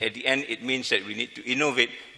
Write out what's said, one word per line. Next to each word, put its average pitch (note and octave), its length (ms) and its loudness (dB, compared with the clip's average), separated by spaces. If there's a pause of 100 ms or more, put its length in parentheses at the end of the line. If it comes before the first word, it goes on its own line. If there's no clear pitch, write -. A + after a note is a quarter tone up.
at G#2+ 120 0
the B2 120 -6
end, C3+ 220 2
it A2+ 160 -4
means B2+ 260 -2
that G2+ 160 2
we G#2 80 -6
need A#2 220 -6
to A2 140 -8
innovate B2+ 420 2 (260)